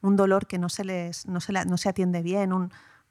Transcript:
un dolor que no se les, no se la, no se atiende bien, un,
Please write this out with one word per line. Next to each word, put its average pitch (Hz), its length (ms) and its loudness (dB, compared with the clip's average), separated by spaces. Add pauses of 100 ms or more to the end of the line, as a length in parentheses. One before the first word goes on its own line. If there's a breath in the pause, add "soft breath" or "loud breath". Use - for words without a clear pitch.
un 196 160 4
dolor 196 300 4
que 185 120 -6
no 175 120 -2
se - 140 -6
les, 175 420 -8
no 175 140 -4
se - 120 -6
la, 185 140 0
no 180 100 0
se 196 140 0
atiende 180 320 0
bien, 190 320 0
un, 180 180 -2 (380 loud breath)